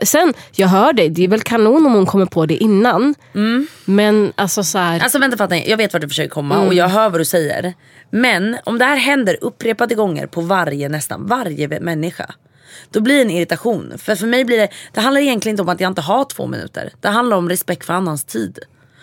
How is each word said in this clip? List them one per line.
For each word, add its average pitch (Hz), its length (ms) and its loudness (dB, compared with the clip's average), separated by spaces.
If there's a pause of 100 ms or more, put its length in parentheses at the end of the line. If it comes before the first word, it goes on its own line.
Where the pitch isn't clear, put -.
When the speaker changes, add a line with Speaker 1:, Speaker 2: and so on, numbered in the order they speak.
Speaker 1:
sen, 311 280 2 (220)
jag 196 120 4
hör 202 260 4
dig, 175 160 2
det 165 140 0
är 185 40 2
väl 214 140 2
kanon 233 440 4
om 254 80 4
hon 196 120 4
kommer 196 200 2
på 165 200 0
det 160 120 0
innan. 220 580 2 (200)
Speaker 2:
Mm. 233 320 -2 (180)
Speaker 1:
Men 208 500 2
alltså 202 280 -2
så 202 140 -4
här 170 260 0
Speaker 2:
Alltså 247 160 0
vänta, 254 180 0
fattar 185 180 0
ni? 160 140 -2
Jag 220 80 2
vet 214 160 0
vart 165 80 0
du 147 80 -8
försöker 147 200 -4
komma 143 260 -4
Speaker 1:
Mm. 196 120 2
Speaker 2:
och 185 60 2
jag 175 140 4
hör 208 220 2
vad 170 100 -2
du 160 60 0
säger. 180 480 -2 (360)
Men 220 540 0
om 226 140 -4
det 247 80 2
här 285 120 2
händer 254 440 0
upprepade 233 540 -2
gånger 175 320 -2
på - 140 -8
varje, 156 480 -2
nästan 151 380 -8
varje 175 400 -2
ve-, 151 120 -6
människa, 165 460 -6 (680)
då 214 100 0
blir 262 140 4
det 277 60 6
en 220 100 2
irritation. 165 640 -2
För, 214 180 -2
för 196 120 -4
mig 247 180 2
blir 240 120 2
det, 208 100 2 (260)
det 220 80 -4
handlar 277 200 2
egentligen 226 320 0
inte 202 100 -2
om 170 60 -2
att 175 100 -2
jag 185 120 -2
inte 185 100 -6
har 220 240 0
två - 220 -10
minuter. - 540 -10
Det - 60 -2
handlar 220 300 0
om 175 120 0
respekt 180 360 -4
för 165 80 -4
annans 170 300 -4
tid. - 360 -8 (440)